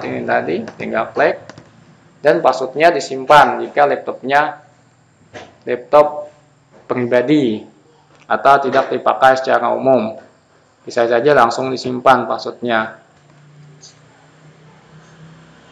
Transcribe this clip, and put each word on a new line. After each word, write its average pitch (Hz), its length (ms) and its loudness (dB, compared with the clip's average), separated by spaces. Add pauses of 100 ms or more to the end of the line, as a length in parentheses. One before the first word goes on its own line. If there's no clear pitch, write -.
ini 127 160 -8
tadi, 127 400 -4 (160)
tinggal 110 320 -6
klik. 151 240 0 (880)
Dan 165 160 2
passwordnya 143 560 2
disimpan 131 680 2
jika 117 240 -2
laptopnya 135 800 -4 (920)
laptop 147 680 0 (560)
pribadi 123 760 0 (680)
atau 131 360 4
tidak 131 280 -2
dipakai 131 480 2
secara 120 320 0
umum. 120 440 0 (680)
Bisa 117 220 -2
saja 123 300 2
langsung 131 340 2
disimpan 127 560 0
passwordnya. 117 720 -4 (2750)